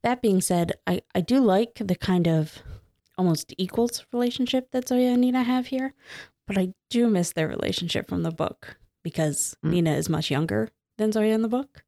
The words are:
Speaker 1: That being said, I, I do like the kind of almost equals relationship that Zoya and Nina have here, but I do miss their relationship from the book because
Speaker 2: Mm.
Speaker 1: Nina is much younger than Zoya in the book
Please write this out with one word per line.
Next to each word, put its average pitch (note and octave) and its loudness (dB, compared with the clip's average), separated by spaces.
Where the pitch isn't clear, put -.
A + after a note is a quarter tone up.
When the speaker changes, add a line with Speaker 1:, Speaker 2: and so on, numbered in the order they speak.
Speaker 1:
That B3 -2
being G3 4
said, F3 0
I, F3+ 0
I F3+ 0
do B3 2
like A3+ 2
the F#3+ -2
kind F3+ 2
of D#3+ 2
almost F3 0
equals A#3 -2
relationship B3 -2
that B3+ -4
Zoya B3 2
and B3 4
Nina B3+ 2
have B3+ 0
here, C4+ -6
but G3 -2
I F#3 0
do A#3+ 4
miss F3+ 2
their D#3+ -2
relationship - -4
from F3 -2
the E3 -2
book - -6
because D#3 -4
Speaker 2:
Mm. D#3 -2
Speaker 1:
Nina E3 2
is D3 -2
much D#3 -2
younger G3 -2
than G#3+ 0
Zoya G#3+ 2
in A3 0
the A#3 -2
book B3 -6